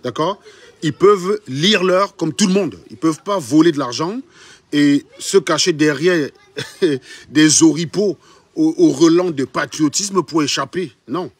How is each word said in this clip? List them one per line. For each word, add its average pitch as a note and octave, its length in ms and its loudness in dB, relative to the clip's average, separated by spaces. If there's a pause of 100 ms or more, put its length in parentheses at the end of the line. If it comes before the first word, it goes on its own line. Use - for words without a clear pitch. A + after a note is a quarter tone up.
D'accord ? D#3 360 -6 (420)
Ils D#3 100 -4
peuvent G3 560 2
lire F3 340 0
l'heure F#3 320 0
comme D#3+ 180 -4
tout G#3 140 0
le F#3 60 0
monde. F3 240 -2 (140)
Ils A2 60 -18
peuvent D#3+ 280 -2
pas G3+ 160 -4
voler D#3 320 4
de C#3 60 -4
l'argent D3 420 -6 (520)
et D3 320 2 (140)
se - 180 -4
cacher E3+ 360 0
derrière D3+ 580 0 (500)
<laughs> - 480 -4
des D#3 360 4
oripeaux E3 520 0 (380)
au, D#3+ 240 0
au D#3+ 140 4
relent E3 400 2
de C3+ 120 -4
patriotisme D#3+ 760 -4
pour D3+ 220 -2
échapper. C#3+ 480 -6 (160)
Non. E3 320 -8